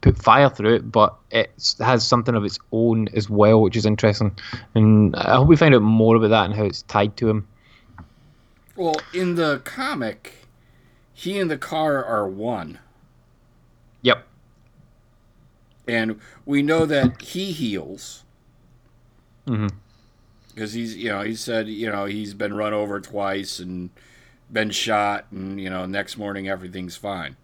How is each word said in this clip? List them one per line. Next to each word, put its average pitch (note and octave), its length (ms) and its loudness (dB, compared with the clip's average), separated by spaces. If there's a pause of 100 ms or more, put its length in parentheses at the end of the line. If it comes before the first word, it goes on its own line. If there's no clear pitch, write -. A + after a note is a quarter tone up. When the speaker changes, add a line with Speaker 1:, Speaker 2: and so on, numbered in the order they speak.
Speaker 1:
put - 160 4
fire C3 320 6
through G#2+ 260 0
it, A2+ 160 -4
but G#2+ 240 4 (160)
it A2+ 260 0
s-, - 220 -4
has A#2 260 2
something A#2+ 300 0
of G#2 80 0
its F#2 160 -6 (120)
own A2+ 420 0
as G#2 160 -2
well, G#2+ 320 6
which G#2+ 160 2
is G#2+ 80 0
interesting. G#2+ 500 2 (400)
And G#2+ 400 6
I - 220 2
hope C3+ 100 4
we E3 80 8
find D3+ 200 6
out A2 80 6
more A2 320 4
about A2 140 4
that G#2+ 160 4
and G2+ 100 -4
how G#2+ 80 -2
it's - 200 -4
tied G#2 340 0
to A#2 120 0
him. G#2+ 180 -2 (1300)
Speaker 2:
Well, E3 220 -2 (140)
in F3+ 220 -2
the D3+ 320 0
comic, B3+ 800 -8 (680)
he G3 280 -8
and F3+ 100 -2
the D3 80 -4
car D3+ 480 -2
are G#2 220 -2
one. F#2+ 500 -8 (1300)
Speaker 1:
Yep. B2 200 2 (1600)
Speaker 2:
And A2+ 320 -2 (260)
we C#3+ 160 0
know D#3+ 240 2
that C#3 340 0
he F#3+ 320 -8
heals. G2 720 -8 (1200)
Speaker 1:
Mm-hmm. G#2+ 200 -2 (880)
Speaker 2:
'Cause G#2+ 180 -10
he's, A2+ 220 -8
you A2 140 -8
know, G2+ 120 -4
he A2 120 -6
said, A2 340 -6
you A2 220 -6
know, G2+ 160 -6
he's G#2 300 -8
been G#2 180 -6
run G#2+ 200 -4
over G#2 260 -4
twice G2 600 -6
and F2+ 300 -10 (600)
been G#2+ 180 -2
shot, G#2 600 -2
and, G2 280 -10
you F#2+ 120 -10
know, F#2 160 -8
next G2 300 -8
morning G2+ 300 -8
everything's F#2 480 -10
fine. E2+ 480 -10